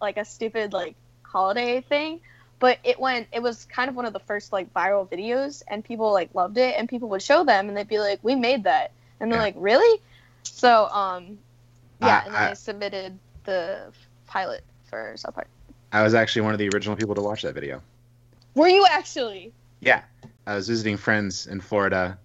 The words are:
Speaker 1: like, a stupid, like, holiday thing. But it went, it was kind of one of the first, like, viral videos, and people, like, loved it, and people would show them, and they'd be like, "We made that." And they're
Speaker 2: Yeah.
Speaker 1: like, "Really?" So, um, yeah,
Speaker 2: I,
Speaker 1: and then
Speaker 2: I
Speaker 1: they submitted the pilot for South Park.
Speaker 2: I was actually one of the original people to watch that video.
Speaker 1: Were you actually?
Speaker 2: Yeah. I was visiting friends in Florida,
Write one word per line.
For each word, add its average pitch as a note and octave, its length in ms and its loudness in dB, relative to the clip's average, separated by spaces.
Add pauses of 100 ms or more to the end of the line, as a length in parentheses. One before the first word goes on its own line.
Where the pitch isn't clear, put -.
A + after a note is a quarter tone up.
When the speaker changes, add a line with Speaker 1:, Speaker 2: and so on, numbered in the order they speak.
Speaker 1:
like, G3+ 160 -4
a G#3 80 -6
stupid, A3 480 -6
like, F3 240 -6 (260)
holiday A#3+ 600 -2
thing. D#4 380 -2 (380)
But B3 260 4
it B3 160 2
went, B3 320 -2
it A#3 100 -4
was A#3+ 240 -4
kind B3+ 220 -4
of C4 80 -8
one B3 100 -6
of A3 60 -8
the G3 80 -10
first, - 320 -8
like, F#3+ 220 -4
viral F#3+ 340 0
videos, A#3+ 600 -4
and G#3+ 160 -8
people, A3 280 -2
like, F#3 220 0
loved F#3+ 240 -2
it, B3+ 180 2
and A#3 120 -4
people A#3+ 220 -6
would G3 120 -4
show D#4+ 220 4
them, G#3 240 4
and G3+ 80 -6
they'd G3+ 120 -6
be G#3+ 100 0
like, G3+ 240 0
"We A#3+ 120 2
made B3 300 2
that." D#3 280 2 (260)
And A3 140 -4
they're A3+ 60 2
Speaker 2:
Yeah. A3+ 60 0
Speaker 1:
like, G3 120 -2
"Really?" F4 460 4 (400)
So, A#3 460 4
um, F#3+ 500 -4 (640)
yeah, G#3 220 4
Speaker 2:
I, - 40 -10
Speaker 1:
and - 80 -12
then G#3+ 80 0
Speaker 2:
I - 80 2
Speaker 1:
they - 40 -8
submitted G3 640 -10 (260)
the F#3 480 -6 (340)
pilot F3+ 360 -8 (220)
for A2 320 -12
South - 180 -14
Park. - 140 -12 (440)
Speaker 2:
I G#2+ 100 2
was A2 120 4
actually A2+ 280 2
one G#2+ 100 0
of G#2+ 60 -2
the G#2 100 0
original G2+ 280 -2
people G#2 180 -2
to G2+ 80 -2
watch G#2 200 -4
that D#2 120 -8
video. C#2 260 -10 (760)
Speaker 1:
Were D#4 140 6
you G4 220 6
actually? A3+ 640 -6 (280)
Speaker 2:
Yeah. A#2+ 220 2 (440)
I G#2 100 -6
was G2 120 -6
visiting A2 300 -2
friends G2+ 480 -2
in G2 160 -10
Florida, F#2+ 640 -2